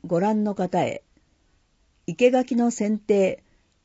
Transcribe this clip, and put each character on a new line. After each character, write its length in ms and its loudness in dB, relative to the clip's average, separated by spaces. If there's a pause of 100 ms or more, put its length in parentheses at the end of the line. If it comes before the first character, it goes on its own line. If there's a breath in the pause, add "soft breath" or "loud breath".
ご 160 0
覧 240 0
の 100 -4
方 280 -2
へ。 200 -4 (1040)
生 240 2
垣 260 0
の 140 2
剪 280 -2
定、 440 0 (420)